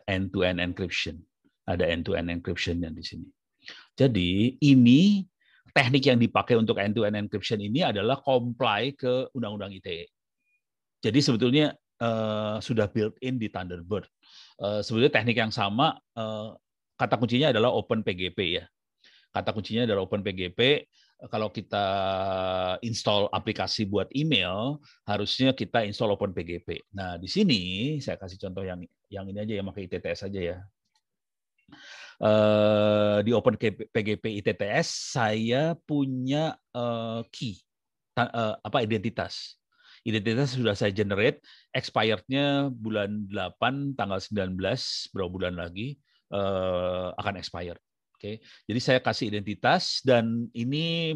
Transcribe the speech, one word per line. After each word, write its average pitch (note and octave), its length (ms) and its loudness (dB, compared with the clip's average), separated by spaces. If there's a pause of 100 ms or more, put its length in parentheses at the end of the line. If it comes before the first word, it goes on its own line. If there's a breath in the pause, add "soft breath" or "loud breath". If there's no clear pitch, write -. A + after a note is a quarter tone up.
end-to-end F#2 560 0
encryption. F2 560 -4 (480)
Ada E2+ 240 0
end-to-end E2+ 400 -2
encryption-nya E2+ 640 -4
di E2+ 80 -12
sini. - 260 -12 (720 loud breath)
Jadi G#2 640 4
ini C#3+ 640 8 (480 soft breath)
teknik C3 320 4
yang B2 160 6
dipakai G#2+ 320 4
untuk A2 240 4
end-to-end G#2 400 0
encryption G#2 420 -4
ini G#2 220 -2
adalah A#2+ 400 0
comply A#2+ 720 0
ke B2+ 400 -2
Undang-Undang G#2 400 -6
I F#2 80 -16
T - 80 -10
E. E2+ 160 -8 (960)
Jadi A#2 180 4
sebetulnya, C3+ 540 2 (240)
eh, A2 640 -2
sudah G#2+ 260 0
built-in A#2 540 -4
di G#2+ 80 -4
Thunderbird. F2+ 560 -6 (560 loud breath)
Eh, G#2 240 -2
sebetulnya A#2 260 4
teknik A2+ 300 2
yang A2 100 0
sama, A2 460 0 (180)
eh, A2 340 -8 (460)
kata B2 240 0
kuncinya B2 320 4
adalah A2 240 4
Open A2 320 0
P G2 80 -2
G F2+ 160 -4
P - 80 -4 (160)
ya. F2 80 -4 (720 soft breath)
Kata G2+ 160 -2
kuncinya G#2+ 320 -2
adalah G2 240 0
Open G2+ 160 -2
P G2+ 80 -2
G F#2 160 -6
P. B2+ 400 2 (440 soft breath)
Kalau G#2+ 160 -2
kita G2+ 400 -2 (960)
install G#2+ 480 0
aplikasi G2+ 560 -2
buat F#2+ 240 -2
email, C3 720 -2 (240 soft breath)
harusnya G#2 480 0
kita A2+ 320 -2
install G#2 240 -2
Open G2 240 -2
P F2+ 80 -6
G E2+ 160 -10
P. - 320 -10
Nah, F#2 240 -8
di F2 160 -10
sini A#2+ 720 0
saya F2 160 -6
kasih F#2 160 -12
contoh F#2+ 320 -8
yang, F2+ 160 -8 (240)
yang G2 240 -12
ini G2+ 80 -8
aja, G#2+ 200 -6
yang G2 120 -6
pakai F#2+ 160 -12
I - 40 -18
T F#2 120 -4
T - 80 -6
S F#2+ 160 -8
aja G2 120 -6
ya. E2+ 180 -4 (1600 loud breath)
Eh, G#2+ 960 4 (100)
di A#2 40 2
Open A2 280 4
P A2 360 -4
G G#2+ 140 0 (100)
P - 60 -12 (140)
I - 40 -6
T G#2+ 120 0
T - 120 -4
S, - 480 -4
saya A#2 600 2
punya, C#3 760 -2 (240)
eh, A#2 460 -4 (100)
key, G#2+ 320 -10 (480)
ta-, A#2+ 240 0
eh, A2 240 -2
apa, A#2 240 -2
identitas. G#2+ 720 -4 (480 soft breath)
Identitas A2+ 560 0
sudah G#2+ 160 2
saya G#2 160 0
generate, G2+ 480 2 (320 loud breath)
expirednya C3+ 1000 0
bulan G#2+ 600 -4
delapan, B2 640 -2
tanggal G2 240 -2
sembilan F#2+ 360 -4
belas, F#2+ 600 -4
berapa F2+ 160 -4
bulan F2+ 280 -4
lagi, G2 360 -8 (400)
eh, F#2 800 0
akan G2 240 -4
expired. F2 400 -10 (360)
Oke, G#2+ 240 -10 (240 loud breath)
jadi A2+ 160 -2
saya B2+ 240 4
kasih A2+ 240 0
identitas G#2 720 0
dan A#2 560 2
ini D#3+ 600 -2